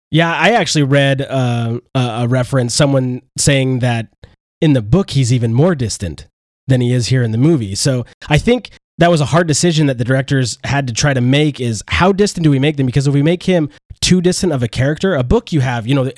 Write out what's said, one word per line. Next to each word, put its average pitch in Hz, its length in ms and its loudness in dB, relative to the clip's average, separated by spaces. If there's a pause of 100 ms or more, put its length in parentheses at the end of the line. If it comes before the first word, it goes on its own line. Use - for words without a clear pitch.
(100)
Yeah, 165 220 0
I 160 200 2
actually 160 320 0
read, 139 380 0
uh, 120 580 -4 (140)
a, 135 40 0
a 120 300 -2
reference, 123 460 0
someone 131 480 0 (160)
saying 131 420 2
that 117 280 -2 (520)
in 151 140 4
the 123 80 2
book 117 280 0
he's 131 220 0
even 117 220 0
more 165 200 4
distant 101 520 -8 (420)
than 127 140 2
he 120 100 0
is 120 160 0
here 131 140 2
in 110 100 -2
the 113 60 -2
movie. 123 360 2
So 127 300 -2 (240)
I 151 100 0
think 233 320 0 (280)
that 170 120 4
was 165 120 2
a 131 40 0
hard 170 220 0
decision 156 380 2
that 131 120 0
the 120 60 -2
directors 131 600 -2
had 135 220 -2
to 123 60 -6
try 143 220 0
to 123 80 0
make, 139 380 2
is 117 280 -4
how 185 240 0
distant 190 320 0
do 151 60 6
we 139 80 2
make 147 180 0
them? 139 100 0
Because 131 200 0
if 143 80 0
we 143 80 2
make 175 200 0
him 175 280 0 (320)
too 180 180 4
distant 175 320 0
of 131 100 -2
a 120 60 -2
character, 156 460 0
a 131 100 0
book 208 260 0
you 151 100 0
have, 120 260 -2
you 135 80 0
know, 131 100 0 (140)